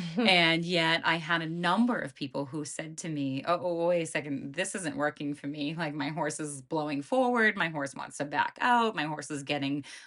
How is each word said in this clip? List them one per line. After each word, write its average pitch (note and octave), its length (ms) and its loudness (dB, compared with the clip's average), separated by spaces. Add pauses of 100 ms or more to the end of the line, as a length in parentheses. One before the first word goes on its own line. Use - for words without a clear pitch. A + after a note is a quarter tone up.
(180)
And E3+ 460 6
yet E3+ 400 2
I E3 140 4
had E3 240 0
a D#3+ 80 -4
number F3+ 500 2
of D3+ 160 -6
people C#3+ 300 -6
who D3 180 -6
said D#3+ 360 -10
to F3 100 -8
me, C#3 360 -2
"Oh, F3 160 2
oh, E3+ 260 0
wait F3 160 2
a - 20 -2
second, C#3+ 500 -6
this F#3+ 200 -4
isn't E3 200 -4
working D3 380 -2
for C#3+ 140 -10
me. D3+ 300 -4
Like, D#3 160 -2
my E3+ 140 -4
horse D#3 320 -2
is D3 220 -8
blowing D3 400 -2
forward. A#3+ 560 2
My E3 100 0
horse C#3+ 260 -4
wants - 260 -10
to C#3+ 60 -2
back D3 360 0
out. A#3 340 4
My D#3 80 0
horse D3+ 260 -4
is C#3+ 140 -4
getting C#3+ 400 0 (240)